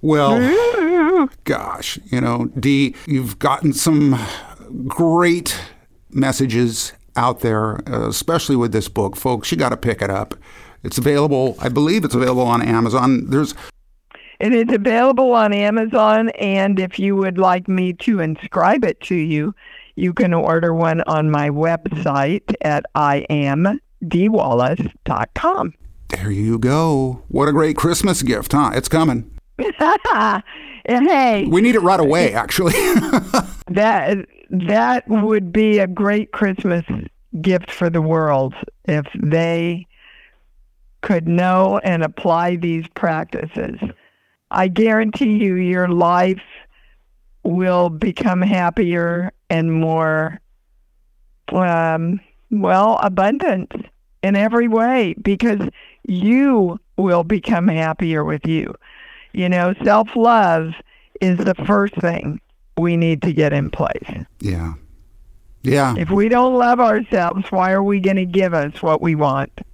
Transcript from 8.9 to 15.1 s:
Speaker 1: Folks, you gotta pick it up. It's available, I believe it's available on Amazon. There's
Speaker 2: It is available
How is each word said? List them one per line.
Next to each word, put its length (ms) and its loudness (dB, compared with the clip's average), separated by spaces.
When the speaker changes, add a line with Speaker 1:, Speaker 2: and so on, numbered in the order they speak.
Speaker 1:
Folks, 340 -4
you 80 -2
gotta 180 0
pick 240 -2
it 100 -2
up. 260 -4
It's 120 -6
available, 640 2
I 100 -4
believe 360 0
it's 100 -4
available 320 2
on 160 2
Amazon. 680 0
There's 240 0
Speaker 2:
It 160 2
is 180 2
available 600 4